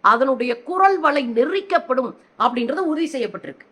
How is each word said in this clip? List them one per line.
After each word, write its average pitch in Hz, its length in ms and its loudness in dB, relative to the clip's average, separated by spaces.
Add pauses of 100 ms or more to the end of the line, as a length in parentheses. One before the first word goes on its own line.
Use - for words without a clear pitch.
அதனுடைய 240 600 2
குரல் 370 360 2
வலை 294 260 2
நெரிக்கப்படும் 254 880 0 (260)
அப்படின்றது 247 400 0
உறுதி 311 320 -2
செய்யப்பட்டிருக்கு. 180 600 -8